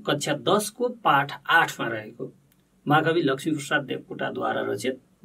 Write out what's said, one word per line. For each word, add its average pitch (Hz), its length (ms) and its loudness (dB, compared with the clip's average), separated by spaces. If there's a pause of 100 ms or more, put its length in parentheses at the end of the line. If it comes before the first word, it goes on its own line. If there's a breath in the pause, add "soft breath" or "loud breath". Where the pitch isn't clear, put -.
कक्षा 147 280 -2 (120)
दसको 208 440 0 (120)
पाठ 143 320 4 (160)
आठमा 151 400 2
रहेको 110 360 -8 (600)
महाकवि 160 360 4
लक्ष्मीप्रसाद 143 640 0
देवकोटाद्वारा - 760 -6
रचित - 380 -4 (240)